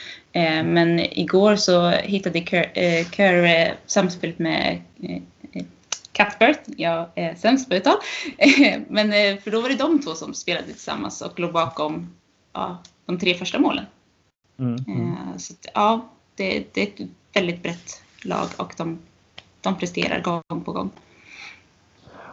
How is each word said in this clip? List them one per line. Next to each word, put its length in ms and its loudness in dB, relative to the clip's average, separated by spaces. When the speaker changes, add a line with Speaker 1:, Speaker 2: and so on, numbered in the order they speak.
Speaker 1:
Eh, 320 0
men 360 4
igår 560 4
så 340 4
hittade 520 0
Kerr, 320 0
eh, 380 2
Kerr, 320 4
eh, 300 4
samspelet 540 0
med, 420 -2
eh, 180 -8
Cuthbert. 540 2
Jag 400 -2
är 200 -4
sämst 340 0
på 60 2
uttal. 200 4
<laughs> 460 6
Men, 260 0
eh, 300 2
för 80 -8
då 100 0
var 80 -2
det 60 -2
de 260 2
två 100 -6
som 220 -10
spelade 340 -6
tillsammans 540 -8
och 180 -10
låg 140 -2
bakom, 560 -2
ja, 240 -6
de 140 -4
tre 140 2
första 260 -4
målen. 260 0
Speaker 2:
Mm, 180 -2
mm. 240 -2
Speaker 1:
Eh, 260 -10
så 160 -16
att, 200 -20
ja, 340 0
det, 280 -4
det 80 -2
är 60 0
ett 220 -12
väldigt 300 -2
brett 380 -10
lag 240 -4
och 200 -10
de, 220 -6
de 160 -2
presterar 440 -2
gång 420 -6
på 80 -10
gång. 180 -6